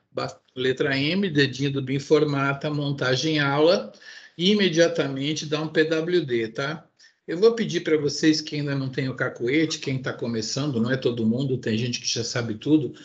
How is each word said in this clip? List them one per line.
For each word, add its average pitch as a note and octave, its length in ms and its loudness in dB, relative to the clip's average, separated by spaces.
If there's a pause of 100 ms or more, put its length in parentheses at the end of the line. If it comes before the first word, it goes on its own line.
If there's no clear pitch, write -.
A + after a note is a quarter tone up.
(120)
Basta, B2+ 280 -8 (160)
letra C3 420 0
M, F3 320 0
dedinho C#3 440 0
do C3+ 80 -2
bin C3+ 180 -2
formata, C#3+ 680 2
montagem C#3+ 720 0
aula, D#3 520 4 (460)
e F3+ 140 4
imediatamente D#3+ 960 2
dá D3+ 160 -2
um D#3+ 60 -4
P D#3+ 160 2
W D#3+ 420 0
D, A#2 220 0
tá? C#3 400 -6 (400)
Eu E3 120 -4
vou A3+ 160 6
pedir E3+ 260 -2
pra D#3 160 2
vocês D3+ 420 2
que D3+ 180 -8
ainda C#3+ 180 -2
não C3+ 120 -4
têm C3 220 -4
o B2+ 60 -6
cacuete, C3+ 640 -2
quem C3 200 -4
tá B2+ 140 -6
começando, A#2+ 640 -4
não A#2 120 2
é C3 60 0
todo A#2 280 0
mundo, B2+ 320 0
tem A2+ 180 -2
gente A#2+ 240 -2
que - 80 -6
já A#2 160 -2
sabe A2+ 300 -4
tudo, C3+ 400 2 (120)